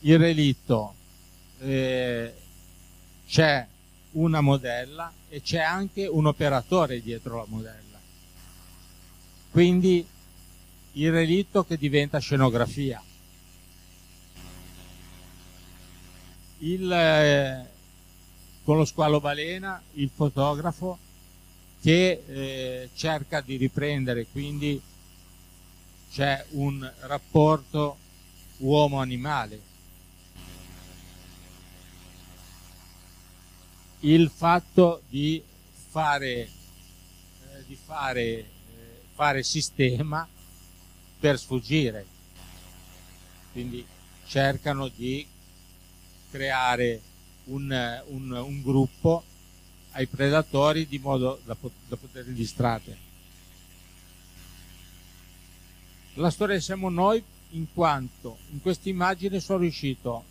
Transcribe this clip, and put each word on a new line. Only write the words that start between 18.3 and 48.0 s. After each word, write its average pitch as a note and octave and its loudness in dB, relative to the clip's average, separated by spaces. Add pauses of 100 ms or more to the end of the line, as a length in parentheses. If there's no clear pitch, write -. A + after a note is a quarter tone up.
con D3+ 4
lo D#3 6
squalo D3+ 2
balena, E3+ -6 (120)
il C#3+ -4
fotografo D#3 -2 (840)
che, F3 2
eh, C3 -10
cerca D3+ -4
di C3+ -8
riprendere, C3 -2
quindi C#3+ -6 (1300)
c'è C#3 -2
un C#3 -6 (100)
rapporto D3 2 (600)
uomo-animale. C3 0 (4000)
Il D#3+ 6
fatto E3+ 4
di D3 -4 (480)
fare, C#3+ -2
eh, A2+ -8 (1160)
di C3+ -18
fare, C3+ -4
eh, A2+ -4 (680)
fare C#3 0
sistema D3 -2 (920)
per C#3+ 2
sfuggire, A#2 -4 (1500)
quindi B2 -10 (420)
cercano C#3 -2
di C3 -8 (1040)
creare B2+ 0 (420)
un, C3 -6